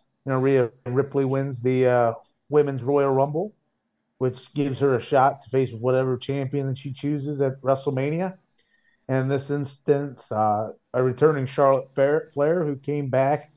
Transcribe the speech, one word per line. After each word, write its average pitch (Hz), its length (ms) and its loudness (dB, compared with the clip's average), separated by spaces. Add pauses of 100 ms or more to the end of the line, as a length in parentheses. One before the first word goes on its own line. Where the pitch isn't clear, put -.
(260)
you 135 60 -4
know, 131 80 0
Rhea 131 300 2 (160)
Ripley 135 400 -2
wins 135 360 -4
the, 127 260 2
uh, 120 260 4 (360)
Women's 143 340 2
Royal 139 300 2
Rumble, 151 400 0 (640)
which - 360 -6
gives 139 260 -2
her 135 160 2
a 117 60 0
shot 135 420 2
to - 60 -20
face 131 240 0
whatever 127 440 0
champion 139 500 -4
that 135 100 -6
she 139 140 -12
chooses 143 500 -4
at 135 200 -2
WrestleMania. 139 760 -2 (720)
And 131 160 0
in 131 40 -2
this 139 240 -2
instance, 143 800 -4
uh, 107 400 0 (220)
a 127 100 2
returning 135 420 2
Charlotte 135 480 2
Flair, 147 400 0
Flair, 160 320 0
who 143 100 -4
came 143 340 -4
back 135 480 0